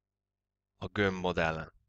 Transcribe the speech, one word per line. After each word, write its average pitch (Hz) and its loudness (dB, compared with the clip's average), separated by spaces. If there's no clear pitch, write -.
a 101 -6
gömb 95 0
modellen. 82 -2